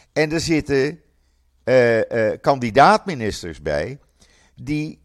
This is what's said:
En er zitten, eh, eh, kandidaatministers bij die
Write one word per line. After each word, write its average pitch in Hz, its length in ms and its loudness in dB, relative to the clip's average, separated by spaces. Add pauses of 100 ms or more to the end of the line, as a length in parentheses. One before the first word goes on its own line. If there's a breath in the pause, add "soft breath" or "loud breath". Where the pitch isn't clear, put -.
(120 soft breath)
En 151 200 -2
er 165 80 -2
zitten, 143 600 -2 (640)
eh, 117 680 2
eh, - 80 -8
kandidaatministers 127 1200 0
bij 78 360 -6 (560 soft breath)
die 151 500 -10